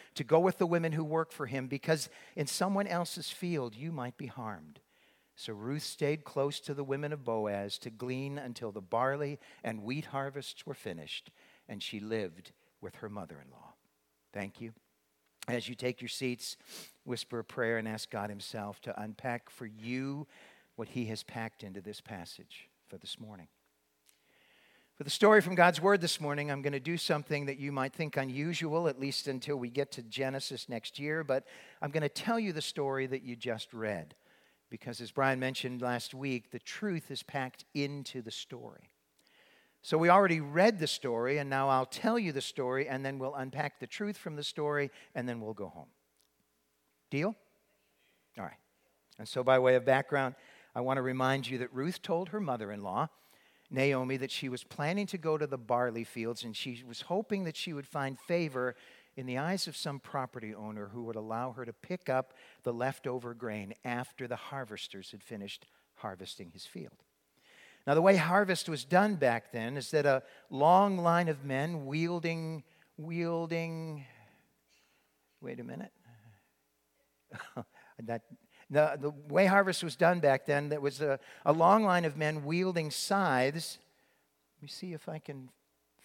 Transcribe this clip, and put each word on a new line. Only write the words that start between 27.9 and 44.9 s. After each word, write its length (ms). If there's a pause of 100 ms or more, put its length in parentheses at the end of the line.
think 260
unusual, 720
at 120
least 280
until 280
we 160
get 220
to 100
Genesis 640
next 300
year, 240
but 240 (340)
I'm 80
gonna 180
tell 320
you 140
the 80
story 460
that 160
you 120
just 380
read. 420 (540)
Because 320
as 100
Brian 280
mentioned 420
last 320
week, 380
the 80
truth 500
is 140
packed 500
into 480
the 80
story. 640 (880)
So 160
we 120
already 300
read 380
the 80
story, 540
and 100
now 200
I'll 180
tell 320
you 120
the 80
story, 480
and 160
then 140
we'll 160
unpack 460
the 80
truth 300
from 180
the 80
story, 480 (240)